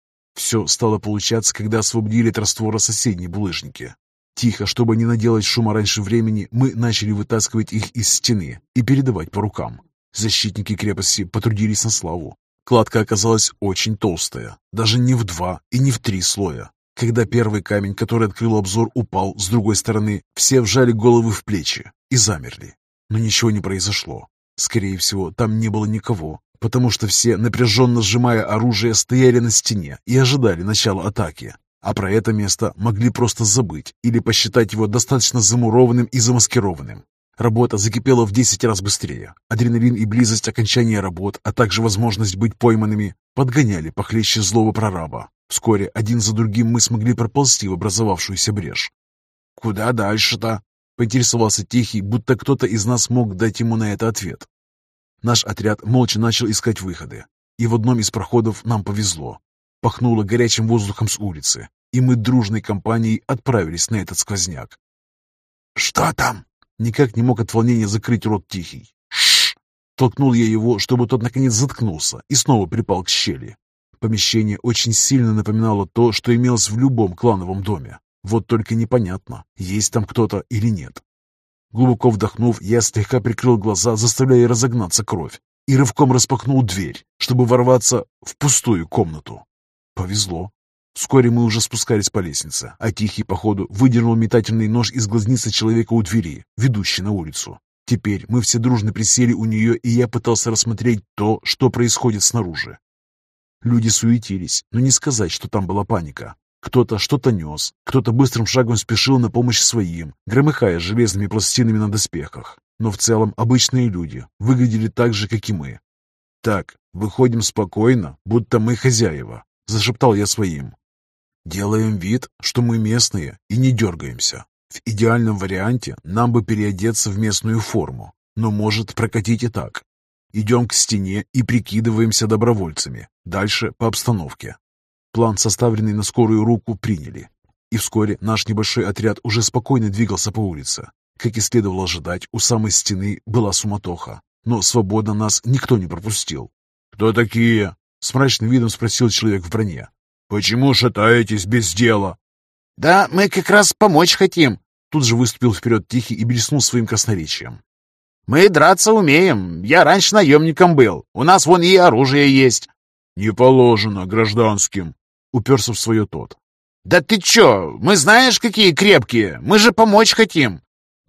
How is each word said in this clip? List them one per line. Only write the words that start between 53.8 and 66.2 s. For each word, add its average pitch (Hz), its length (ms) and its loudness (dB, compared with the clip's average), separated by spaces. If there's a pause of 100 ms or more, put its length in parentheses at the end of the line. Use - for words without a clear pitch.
это 113 120 -4
ответ. 98 400 -8 (760)
Наш 117 240 0
отряд 104 360 -4
молча 113 380 0
начал 117 300 0
искать 104 320 -4
выходы, 87 420 -12 (340)
и 117 80 0
в 113 80 0
одном 117 260 0
из 104 100 -2
проходов 110 560 -2
нам 110 180 -2
повезло, 87 560 -6 (400)
пахнуло 117 420 0
горячим 110 460 0
воздухом 107 400 -2
с - 100 -6
улицы, 98 500 -6 (240)
и 127 80 0
мы 127 160 4
дружной 110 440 0
компанией 110 640 -2
отправились 92 640 -2
на 113 60 -2
этот 90 220 -6
сквозняк. 87 600 -8 (960)
«Что - 380 -2
там?» - 320 -4 (340)